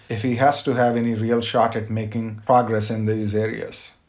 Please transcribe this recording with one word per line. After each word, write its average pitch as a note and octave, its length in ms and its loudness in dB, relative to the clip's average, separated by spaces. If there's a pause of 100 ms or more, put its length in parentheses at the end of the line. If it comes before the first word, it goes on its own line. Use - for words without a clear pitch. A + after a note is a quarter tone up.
if G#2+ 140 -6
he B2 140 0
has C#3 260 2
to C3+ 120 0
have A#2+ 220 2
any A#2 180 0
real A2+ 260 0
shot A2+ 340 0
at G#2+ 160 -4
making A2 560 -6
progress A2+ 440 4
in A2 160 -2
these G#2+ 280 -2
areas. - 640 -4 (120)